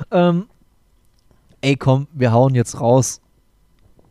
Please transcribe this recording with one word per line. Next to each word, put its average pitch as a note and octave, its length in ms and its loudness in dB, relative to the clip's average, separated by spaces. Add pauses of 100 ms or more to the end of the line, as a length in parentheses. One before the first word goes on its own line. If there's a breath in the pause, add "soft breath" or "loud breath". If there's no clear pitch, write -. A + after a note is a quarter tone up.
Ähm, F3 360 0 (1120)
ey, C#3 160 -2
komm, C3+ 380 -2
wir B2 180 -2
hauen C3 240 2
jetzt - 240 -4
raus. B2 400 0 (920)